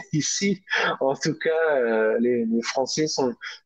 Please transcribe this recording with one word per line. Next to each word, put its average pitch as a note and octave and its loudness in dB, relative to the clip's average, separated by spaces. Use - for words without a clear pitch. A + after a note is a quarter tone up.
<laughs> - -8
ici, F#3+ 0
en C3+ 2
tout - -4
cas, D#3+ 2
euh, A2+ 2
les, A#2+ 2
les A2+ 0
Français C3+ -2
sont, C3 -2